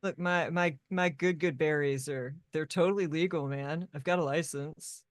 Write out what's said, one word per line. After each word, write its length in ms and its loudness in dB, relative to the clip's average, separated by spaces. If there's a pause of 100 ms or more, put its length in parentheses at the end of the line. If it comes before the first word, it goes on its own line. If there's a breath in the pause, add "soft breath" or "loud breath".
Look, 180 -4
my, 300 2
my, 280 2 (120)
my 200 2
good, 300 0
good 180 2
berries 520 2
are, 260 -4 (160)
they're 140 -2
totally 420 2
legal, 400 0
man. 460 -4
I've 100 -8
got 160 2
a 40 2
license. 880 -4